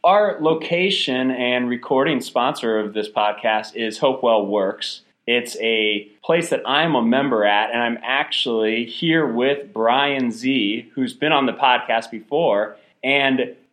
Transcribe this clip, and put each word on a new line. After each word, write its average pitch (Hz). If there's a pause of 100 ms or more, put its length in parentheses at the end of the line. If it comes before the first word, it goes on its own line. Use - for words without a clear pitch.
Our 196
location 160
and 123
recording 131
sponsor 120
of 107
this 104
podcast 107
is 113
Hopewell 120
Works. 101 (220)
It's 120
a 107 (140)
place 165
that -
I'm 147
a 117
member 120
at, 104
and 120
I'm 117
actually 117
here 160
with 135
Brian 127
Z, 117
who's 131
been 151
on 139
the 113
podcast 120
before 113 (280)
and 135 (180)